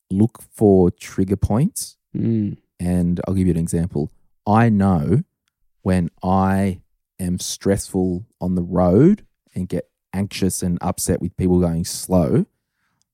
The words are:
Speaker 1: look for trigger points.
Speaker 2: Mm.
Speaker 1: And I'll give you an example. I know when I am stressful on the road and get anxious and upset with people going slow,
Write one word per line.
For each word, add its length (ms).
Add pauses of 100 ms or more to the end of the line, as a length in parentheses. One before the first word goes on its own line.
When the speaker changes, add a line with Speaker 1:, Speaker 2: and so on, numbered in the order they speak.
(120)
Speaker 1:
look 300 (100)
for 400
trigger 440
points. 640 (180)
Speaker 2:
Mm. 420 (220)
Speaker 1:
And 480
I'll 60
give 140
you 60
an 60
example. 520 (340)
I 240
know 540 (580)
when 280 (120)
I 600 (380)
am 200
stressful 840 (160)
on 140
the 80
road 640 (300)
and 140
get 200 (240)
anxious 480
and 200
upset 400
with 160
people 220
going 260
slow, 600 (680)